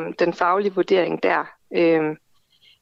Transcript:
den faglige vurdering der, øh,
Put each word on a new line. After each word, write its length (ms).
den 140
faglige 420
vurdering 480
der, 220
øh, 400